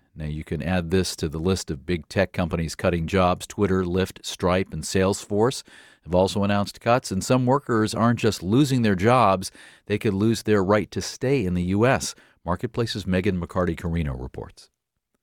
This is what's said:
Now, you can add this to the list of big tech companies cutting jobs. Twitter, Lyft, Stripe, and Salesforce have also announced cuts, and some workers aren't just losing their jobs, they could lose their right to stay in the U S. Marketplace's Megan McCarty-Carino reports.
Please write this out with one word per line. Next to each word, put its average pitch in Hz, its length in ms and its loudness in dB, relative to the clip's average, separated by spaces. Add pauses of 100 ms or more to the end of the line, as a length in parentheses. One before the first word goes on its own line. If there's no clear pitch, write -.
(160)
Now, 78 120 -8
you 76 180 -8
can 78 180 -6
add 87 260 -2
this 92 280 0
to 82 100 -4
the 78 120 -6
list 90 300 0
of 69 160 -8
big 87 220 -4
tech 95 240 0
companies 85 420 -4
cutting 85 320 0
jobs. 90 420 0
Twitter, 95 360 0
Lyft, 92 420 -2
Stripe, 92 460 -2
and 80 120 -8
Salesforce 101 800 0 (420)
have 80 100 -2
also 95 300 2
announced 101 340 -2
cuts, 120 320 0
and 95 100 -2
some 127 240 0
workers 120 480 2
aren't 117 260 2
just 110 220 0
losing 127 400 2
their 104 140 4
jobs, 98 560 4 (360)
they 104 100 0
could 104 160 0
lose 107 300 0
their 104 200 4
right 101 280 2
to 95 100 -6
stay 127 440 -2
in 90 80 0
the 87 100 0
U 101 220 2
S. 127 300 0 (300)
Marketplace's 110 600 -4
Megan 92 360 0
McCarty-Carino 85 760 -2
reports. - 540 -14 (540)